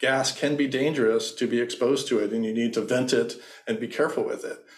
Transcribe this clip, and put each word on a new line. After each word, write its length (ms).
gas 320
can 240
be 100
dangerous 640
to 140
be 140
exposed 480
to 120
it 120
and 100
you 120
need 180
to 80
vent 320
it 220
and 100
be 100
careful 360
with 200
it. 200